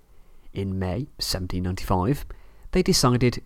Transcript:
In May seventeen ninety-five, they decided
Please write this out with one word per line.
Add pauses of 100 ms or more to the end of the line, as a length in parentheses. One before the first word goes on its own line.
(520)
In
May (100)
seventeen
ninety-five, (460)
they
decided